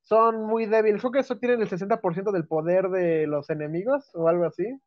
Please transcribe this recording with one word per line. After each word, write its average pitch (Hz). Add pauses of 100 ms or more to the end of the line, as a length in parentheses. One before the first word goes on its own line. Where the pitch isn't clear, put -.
son 220
muy 226
débiles. 214
Creo 247
que 269
eso 262
tienen 247
el 208
sesenta 202
por 180
ciento 196
del 170
poder 175
de 170
los 147
enemigos 170
o 165
algo 170
así. 165 (200)